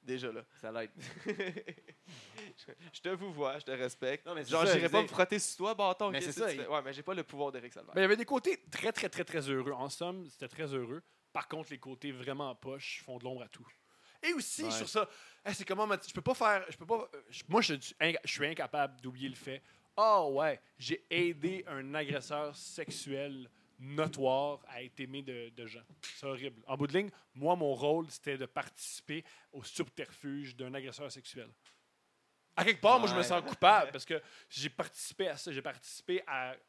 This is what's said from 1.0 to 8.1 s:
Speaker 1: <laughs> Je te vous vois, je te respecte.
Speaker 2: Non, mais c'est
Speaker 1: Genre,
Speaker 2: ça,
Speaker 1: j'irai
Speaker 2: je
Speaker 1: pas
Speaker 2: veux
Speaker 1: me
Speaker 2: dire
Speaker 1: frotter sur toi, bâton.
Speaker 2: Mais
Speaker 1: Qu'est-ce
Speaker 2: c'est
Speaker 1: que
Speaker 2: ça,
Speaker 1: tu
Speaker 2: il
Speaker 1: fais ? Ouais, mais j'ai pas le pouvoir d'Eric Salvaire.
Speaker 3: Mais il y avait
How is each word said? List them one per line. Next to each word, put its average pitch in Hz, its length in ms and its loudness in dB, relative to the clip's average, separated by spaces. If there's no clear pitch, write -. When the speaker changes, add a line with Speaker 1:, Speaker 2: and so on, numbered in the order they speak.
Speaker 1:
<laughs> 190 400 -6
Je - 80 -14
te 175 80 -6
vous 185 240 -4
vois, 147 260 0
je 151 60 -12
te 139 60 -8
respecte. 127 560 -2
Speaker 2:
Non, 170 80 -6
mais 151 100 -6
c'est 117 60 -8
Speaker 1:
Genre, 165 160 6
Speaker 2:
ça, 185 80 8
Speaker 1:
j'irai 165 120 4
Speaker 2:
je 160 60 4
Speaker 1:
pas 202 60 8
Speaker 2:
veux 214 60 6
Speaker 1:
me - 40 -4
Speaker 2:
dire - 80 -10
Speaker 1:
frotter 185 220 4
sur - 180 -2
toi, 208 180 0
bâton. 196 360 2
Speaker 2:
Mais 180 80 0
Speaker 1:
Qu'est-ce 170 140 -2
Speaker 2:
c'est 175 80 -4
Speaker 1:
que 226 60 2
Speaker 2:
ça, 180 60 0
Speaker 1:
tu 139 60 -4
Speaker 2:
il 143 60 -6
Speaker 1:
fais ? 90 40 -8
Ouais, 147 140 0
mais 135 100 -6
j'ai 139 100 -10
pas 190 120 -4
le 170 80 -4
pouvoir 139 300 -4
d'Eric 120 200 -10
Salvaire. - 220 -16
Speaker 3:
Mais 190 60 4
il 190 40 8
y - 20 8
avait 208 100 8